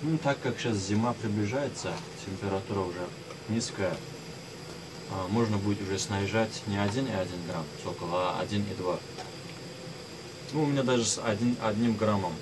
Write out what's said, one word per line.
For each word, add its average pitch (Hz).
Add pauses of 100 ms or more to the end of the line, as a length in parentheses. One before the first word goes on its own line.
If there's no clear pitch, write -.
Ну, 160
так 139
как 117
щас 110
зима 107
приближается, 104 (320)
температура 98
уже 90 (420)
низкая, 107 (1160)
а, 95
можно 107
будет 101
уже 95
снаряжать 101
не 101
один 101
и 117
один 90 (100)
грамм 82 (180)
сокола, 90
а 90
один 101
и 101
два. 90 (1600)
Ну, 156
у -
меня 139
даже 123
с -
один, 117
одним 113
граммом 101